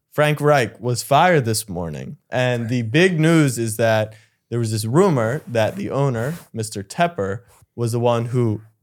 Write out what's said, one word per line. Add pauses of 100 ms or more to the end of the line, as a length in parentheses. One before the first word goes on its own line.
(100)
Frank
Reich
was
fired
this
morning. (100)
And
the
big
news
is
that (360)
there
was
this
rumor
that
the
owner, (180)
Mister
Tepper, (340)
was
the
one
who (220)